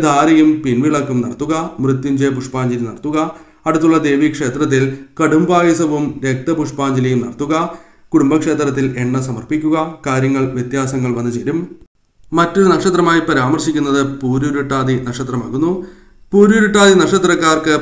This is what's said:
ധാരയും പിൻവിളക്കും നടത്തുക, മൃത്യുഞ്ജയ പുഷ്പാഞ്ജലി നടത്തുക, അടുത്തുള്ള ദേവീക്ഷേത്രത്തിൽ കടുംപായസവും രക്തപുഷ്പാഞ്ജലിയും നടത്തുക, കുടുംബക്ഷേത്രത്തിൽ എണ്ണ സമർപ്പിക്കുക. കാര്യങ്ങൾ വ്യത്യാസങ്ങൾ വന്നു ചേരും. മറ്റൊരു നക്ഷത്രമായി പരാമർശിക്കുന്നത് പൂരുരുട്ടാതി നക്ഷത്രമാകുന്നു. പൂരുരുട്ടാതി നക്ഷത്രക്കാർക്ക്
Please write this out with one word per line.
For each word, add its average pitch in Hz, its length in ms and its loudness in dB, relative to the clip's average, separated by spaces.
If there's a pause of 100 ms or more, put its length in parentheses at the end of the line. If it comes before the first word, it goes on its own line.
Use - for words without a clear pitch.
ധാരയും 156 420 4 (140)
പിൻവിളക്കും 127 600 0
നടത്തുക, 147 280 -6 (300)
മൃത്യുഞ്ജയ 135 540 0
പുഷ്പാഞ്ജലി 123 500 -4
നടത്തുക, 147 300 -6 (520)
അടുത്തുള്ള 160 280 2 (100)
ദേവീക്ഷേത്രത്തിൽ 139 760 0 (360)
കടുംപായസവും 165 840 2 (240)
രക്തപുഷ്പാഞ്ജലിയും 131 960 -2
നടത്തുക, 147 280 -6 (600)
കുടുംബക്ഷേത്രത്തിൽ 143 720 2 (180)
എണ്ണ 127 120 -2 (120)
സമർപ്പിക്കുക. 151 500 -4 (300)
കാര്യങ്ങൾ 135 360 0 (140)
വ്യത്യാസങ്ങൾ 131 600 -4
വന്നു 120 180 -4
ചേരും. 143 220 -4 (800)
മറ്റൊരു 170 340 2
നക്ഷത്രമായി 175 540 2
പരാമർശിക്കുന്നത് 143 760 0 (200)
പൂരുരുട്ടാതി 135 760 -2 (120)
നക്ഷത്രമാകുന്നു. 127 640 -4 (600)
പൂരുരുട്ടാതി 202 720 6
നക്ഷത്രക്കാർക്ക് 160 800 2